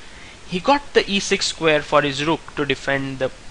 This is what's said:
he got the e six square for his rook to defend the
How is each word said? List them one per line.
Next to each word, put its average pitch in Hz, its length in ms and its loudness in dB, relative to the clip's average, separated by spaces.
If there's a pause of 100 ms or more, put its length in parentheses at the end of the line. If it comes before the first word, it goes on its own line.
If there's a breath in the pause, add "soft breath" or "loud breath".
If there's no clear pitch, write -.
(480 loud breath)
he 180 120 -4
got 269 340 0
the - 160 4
e 196 100 2
six - 280 0
square 156 340 2
for 147 200 4
his 143 240 0
rook 160 300 -2
to 147 100 0
defend 135 540 -2
the 131 120 0 (200)